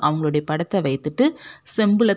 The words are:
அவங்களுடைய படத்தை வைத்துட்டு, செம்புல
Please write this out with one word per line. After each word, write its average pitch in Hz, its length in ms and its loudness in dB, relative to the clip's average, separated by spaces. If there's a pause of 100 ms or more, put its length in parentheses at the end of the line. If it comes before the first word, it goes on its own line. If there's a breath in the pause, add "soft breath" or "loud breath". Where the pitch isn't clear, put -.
அவங்களுடைய 151 440 0
படத்தை 165 360 -2
வைத்துட்டு, 147 440 0 (380 loud breath)
செம்புல 208 540 2